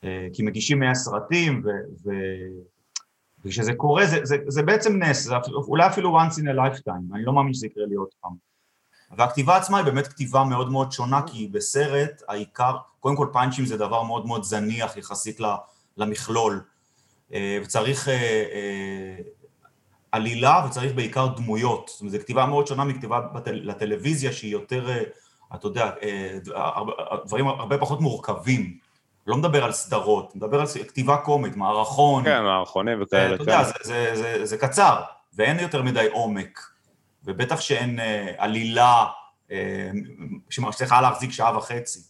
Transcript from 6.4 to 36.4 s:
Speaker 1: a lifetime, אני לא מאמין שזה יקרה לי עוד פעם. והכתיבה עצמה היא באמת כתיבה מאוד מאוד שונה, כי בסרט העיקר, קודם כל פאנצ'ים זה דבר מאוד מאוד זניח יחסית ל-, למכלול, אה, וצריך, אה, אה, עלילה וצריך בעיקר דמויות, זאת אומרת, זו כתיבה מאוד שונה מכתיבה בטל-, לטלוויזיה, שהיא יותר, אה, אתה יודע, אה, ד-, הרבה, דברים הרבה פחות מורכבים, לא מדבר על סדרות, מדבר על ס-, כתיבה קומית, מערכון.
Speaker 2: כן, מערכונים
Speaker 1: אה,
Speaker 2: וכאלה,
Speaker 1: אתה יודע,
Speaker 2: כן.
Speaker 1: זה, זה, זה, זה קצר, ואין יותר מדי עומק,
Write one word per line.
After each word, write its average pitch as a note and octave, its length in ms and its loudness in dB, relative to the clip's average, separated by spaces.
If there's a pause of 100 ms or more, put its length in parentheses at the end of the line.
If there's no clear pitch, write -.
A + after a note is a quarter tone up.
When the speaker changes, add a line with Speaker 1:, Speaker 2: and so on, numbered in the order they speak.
Speaker 1:
a C3+ 140 0
lifetime, F#2+ 560 -2
אני G#2+ 100 -6
לא B2+ 80 0
מאמין C#3 220 2
שזה A2 120 -8
יקרה G#2 200 -6
לי G2+ 80 -4
עוד F#2+ 140 -4 (120)
פעם. F2+ 120 -10 (840)
והכתיבה C3+ 380 4
עצמה G3 220 4
היא F3 80 4
באמת C#3 200 2
כתיבה C3+ 380 2
מאוד B2+ 280 0
מאוד C3+ 200 0
שונה, C3 340 0
כי A2 220 -10
בסרט C#3+ 800 0
העיקר, G#2+ 480 -2 (240)
קודם C#3 160 0
כל C#3 160 0
פאנצ'ים B2+ 340 2
זה A2 100 -4
דבר G#2+ 260 0
מאוד A2+ 240 -4
מאוד A#2 160 -4
זניח G#2+ 540 -4
יחסית G#2 440 -10
ל-, G#2+ 140 0 (420)
למכלול, G#2+ 640 -2 (760)
אה, G2+ 280 -4
וצריך, B2+ 460 -2
אה, C3+ 60 2
אה, G2+ 1040 -4 (960)
עלילה A#2+ 540 4
וצריך B2+ 260 -4
בעיקר B2+ 340 -2
דמויות, A#2 640 -2
זאת - 120 -18
אומרת, G2+ 120 -10
זו G#2 60 -4
כתיבה B2+ 280 0
מאוד C#3+ 200 2
שונה C#3 180 -2
מכתיבה A#2+ 360 -2
בטל-, A2+ 420 -8
לטלוויזיה, A2 680 -2
שהיא G#2+ 200 -8
יותר, B2 380 -4
אה, A#2+ 120 -2 (520)
אתה - 120 -8
יודע, G#2+ 240 0 (120)
אה, G2 420 -6
ד-, F#2+ 100 -12
הרבה, - 380 -4 (340)
דברים A2 200 0
הרבה C3+ 320 -2
פחות C3+ 220 -2
מורכבים, A2+ 760 -2 (480)
לא A2+ 100 0
מדבר D3 280 4
על A2+ 80 0
סדרות, G#2 640 0
מדבר G#2+ 240 0
על D3 60 0
ס-, D3 120 -6
כתיבה C3+ 380 2
קומית, C#3+ 400 0
מערכון. A2 680 2
Speaker 2:
כן, C3 180 4
מערכונים G2 560 0
Speaker 1:
אה, G2+ 40 -2
Speaker 2:
וכאלה, F#2+ 320 2
Speaker 1:
אתה F2+ 80 -4
יודע, C3+ 220 4
Speaker 2:
כן. C3 60 -4 (140)
Speaker 1:
זה, A#2 300 0
זה, A2 80 -2
זה, A2+ 240 -2
זה G#2+ 120 -4
קצר, C#3 440 4 (320)
ואין C#3 240 2
יותר D#3 240 -2
מדי A#2 300 2
עומק, G#2 480 -4 (640)